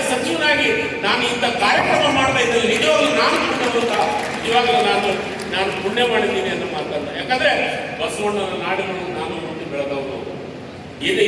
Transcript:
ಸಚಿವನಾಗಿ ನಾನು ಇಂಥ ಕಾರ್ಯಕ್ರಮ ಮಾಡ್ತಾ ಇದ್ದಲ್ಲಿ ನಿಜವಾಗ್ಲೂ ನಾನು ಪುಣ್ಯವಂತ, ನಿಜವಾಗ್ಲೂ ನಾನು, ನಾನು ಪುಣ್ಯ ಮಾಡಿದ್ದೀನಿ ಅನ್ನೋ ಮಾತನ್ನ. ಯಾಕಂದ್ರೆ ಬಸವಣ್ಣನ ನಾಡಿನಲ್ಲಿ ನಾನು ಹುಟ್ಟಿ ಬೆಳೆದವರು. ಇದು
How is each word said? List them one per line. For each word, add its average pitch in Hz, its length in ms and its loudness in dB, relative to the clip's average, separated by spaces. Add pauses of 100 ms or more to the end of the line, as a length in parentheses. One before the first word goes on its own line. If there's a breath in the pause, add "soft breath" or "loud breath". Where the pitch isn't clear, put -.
ಸಚಿವನಾಗಿ 302 600 2 (360)
ನಾನು 240 160 2 (100)
ಇಂಥ 254 140 0 (180)
ಕಾರ್ಯಕ್ರಮ - 460 4 (100)
ಮಾಡ್ತಾ 269 260 2
ಇದ್ದಲ್ಲಿ 233 280 2
ನಿಜವಾಗ್ಲೂ 302 380 4 (100)
ನಾನು - 240 2
ಪುಣ್ಯವಂತ, 233 480 0 (440)
ನಿಜವಾಗ್ಲೂ 233 420 2 (100)
ನಾನು, 202 220 2 (420)
ನಾನು 185 160 0 (140)
ಪುಣ್ಯ 233 300 2
ಮಾಡಿದ್ದೀನಿ 196 420 0
ಅನ್ನೋ 180 200 -4
ಮಾತನ್ನ. 147 320 -4 (120)
ಯಾಕಂದ್ರೆ 254 340 2 (480)
ಬಸವಣ್ಣನ 208 640 -2
ನಾಡಿನಲ್ಲಿ 185 540 -4
ನಾನು 160 140 -6 (120)
ಹುಟ್ಟಿ - 280 -8
ಬೆಳೆದವರು. 139 460 -4 (920)
ಇದು 196 180 2